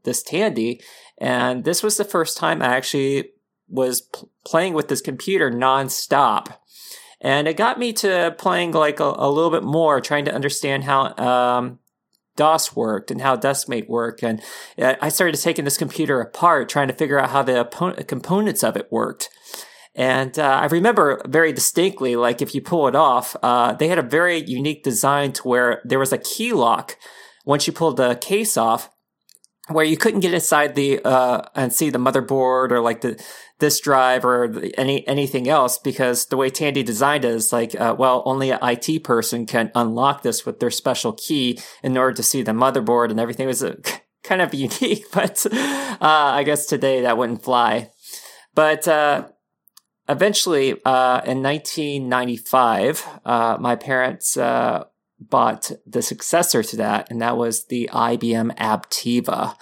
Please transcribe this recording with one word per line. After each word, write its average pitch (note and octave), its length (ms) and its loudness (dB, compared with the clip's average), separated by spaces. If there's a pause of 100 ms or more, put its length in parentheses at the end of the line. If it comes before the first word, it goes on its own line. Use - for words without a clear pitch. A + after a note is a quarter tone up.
this - 200 -4
Tandy. C3 600 -2 (340)
And B2+ 480 -2
this E3+ 180 0
was G#3+ 140 0
the G3+ 80 0
first E3+ 320 -2
time D#3+ 240 -2
I B2+ 160 2
actually C#3 540 -2 (380)
was B2+ 320 -2
pl-, - 280 -16 (160)
playing E3+ 300 0
with D3+ 140 -2
this C3 120 -2
computer D#3 500 -2
nonstop. C3 1080 0 (640)
And C#3 260 0
it D#3+ 100 -2
got A3+ 220 0
me A#3+ 140 -4
to F3 440 0
playing, F3 360 -2
like, D3+ 260 2
a, C#3+ 180 0
a C#3 140 2
little D#3+ 200 2
bit D#3+ 120 0
more, D#3 380 2
trying D3 240 -2
to D3 100 -2
understand C#3 480 -4
how, C3+ 360 0
um, B2 600 0 (560)
dos D#3 400 2
worked A2 380 -2
and A2 80 -8
how C3+ 160 2
Deskmate C3 520 -4
worked. A#2 360 -4
And, A2 180 -4 (340)
uh, B2+ 240 2
I D3+ 100 0
started D#3+ 300 0
taking E3 240 -2
this C#3 140 -2
computer D3 420 -2
apart, D3 480 2
trying C#3+ 200 0
to - 60 -4
figure C#3 260 0
out C3 100 0
how C#3 120 2
the B2 220 2
oppo-, - 440 -6
components F#3 560 -2
of A2+ 100 2
it - 160 -8
worked. A2+ 380 -4 (640)
And, C3 440 0
uh, C#3 240 4
I - 20 2
remember E3+ 640 2
very D#3+ 240 4
distinctly, C3+ 640 0
like, A#2+ 260 2
if A#2+ 120 -6
you C3+ 80 -6
pull D#3 260 2
it B2 80 2
off, B2+ 460 2
uh, A#2+ 320 2
they D#3 120 0
had E3+ 120 0
a D3+ 40 2
very E3 400 0
unique C#3 400 -4
design C#3 500 0
to - 140 -8
where B2 380 2
there C3 140 0
was C3+ 140 0
a B2 60 0
key A#3 340 -6
lock A#2 440 0 (480)
once C#3+ 220 2
you D#3+ 80 -2
pulled D3+ 240 0
the B2 160 4
case - 420 -2
off, A2+ 320 2 (800)
where D#3 160 2
you D#3 140 2
couldn't A3 220 2
get F3 120 2
inside D3+ 420 2
the, C#3 300 0
uh, B2+ 380 2 (120)
and B2+ 200 -2
see D#3 160 0
the B2 80 -2
motherboard B2+ 720 2
or, B2 100 2
like, A#2 220 0
the, A#2 200 -4 (360)
this D3 220 2
drive B2+ 440 4
or B2 240 2
the, A2 320 -8
any, C3+ 260 0
anything C3+ 400 -2
else, C3+ 320 2
because B2+ 480 0
the C3+ 120 -2
way C3 100 2
Tandy C#3+ 340 -2
designed B2+ 440 0
it A#2+ 40 0
is A2+ 220 -2
like, A#2 260 -2
uh, A2+ 180 0
well, B2+ 280 2
only C3+ 260 0
an B2 120 0
I B2 120 2
T D#3 240 -2
person A#2+ 460 -2
can A2+ 300 0
unlock A#2+ 480 0
this A#2 240 -4
with - 120 -8
their A#2+ 120 -2
special A#2+ 420 -2
key B2+ 480 -4 (220)
in C3 160 0
order B2+ 160 2
to B2 80 -6
see C3 200 0
the A2 100 -2
motherboard A#2+ 580 2
and A2 100 -2
everything. A#2 240 -4
It C3+ 40 -2
was B2+ 140 -2
a, F#2+ 140 -6 (240)
<laughs> - 240 -20
kind F#3 160 0
of E3 140 0
unique, C3+ 540 -2
<laughs> - 40 -20
but, - 400 0
uh, C4+ 480 -4
I C#3+ 440 4
guess D3 200 0
today C3 380 0
that A#2+ 160 2
wouldn't A#2+ 260 -2
fly. A#2+ 460 2 (640)
But, D#3 340 2
uh, D3+ 400 2 (800)
eventually, D3 640 2 (100)
uh, B2+ 400 4
in C3 180 -2
nineteen C#3+ 680 -4
ninety-five, B2 960 0 (180)
uh, A#2 360 2
my A#2+ 160 0
parents, C3 600 -2
uh, B2 480 0 (460)
bought A#2+ 420 0 (140)
the A#2+ 160 -4
successor - 600 0
to G#3+ 140 -8
that, G#2 340 -2
and A#2 100 -6
that A#2+ 160 0
was A#2 300 -2
the A#2+ 260 -4
I A#2 240 0
B A#2 180 0
M A2+ 240 -2
Aptiva. - 1040 -2